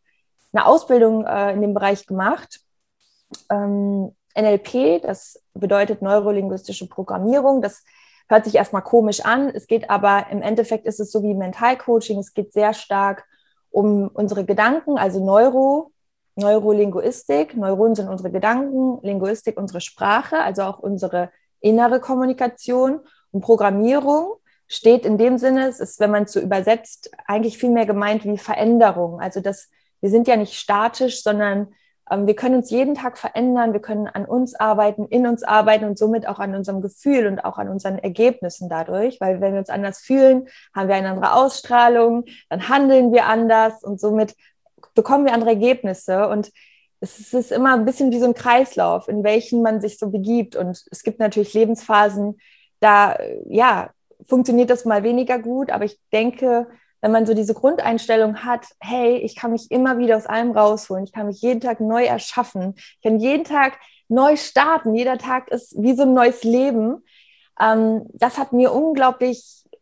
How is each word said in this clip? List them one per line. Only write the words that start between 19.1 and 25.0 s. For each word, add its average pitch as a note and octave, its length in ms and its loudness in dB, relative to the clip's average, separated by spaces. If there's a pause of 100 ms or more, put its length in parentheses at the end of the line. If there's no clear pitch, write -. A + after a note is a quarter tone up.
unsere F#3 220 -10
Sprache, G#3+ 600 -2
also G3 240 -4
auch G3 160 -8
unsere F#3 500 -4 (320)
innere A#3 380 2
Kommunikation. B3+ 1000 -2 (320)
Und G3 100 -4
Programmierung B3+ 920 2 (340)
steht A#3+ 380 4